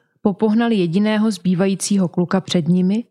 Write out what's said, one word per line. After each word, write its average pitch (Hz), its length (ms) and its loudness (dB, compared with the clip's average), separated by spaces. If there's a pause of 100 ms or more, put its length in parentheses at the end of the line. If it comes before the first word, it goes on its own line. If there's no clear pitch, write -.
(220)
popohnali 220 540 0
jediného 208 560 0
zbývajícího 190 760 0
kluka 180 340 -2
před 175 260 -2
nimi, 185 440 0